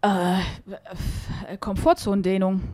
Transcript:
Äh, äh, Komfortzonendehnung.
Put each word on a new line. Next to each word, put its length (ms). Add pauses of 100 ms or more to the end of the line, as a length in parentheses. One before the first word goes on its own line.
Äh, 360 (1120)
äh, 80
Komfortzonendehnung. 1000 (140)